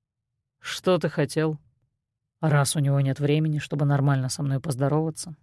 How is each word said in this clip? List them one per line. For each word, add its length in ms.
"Что 380
ты 120
хотел?" 500
Раз 340
у 40
него 220
нет 180
времени, 400
чтобы 260
нормально 440
со 140
мной 160
поздороваться, 840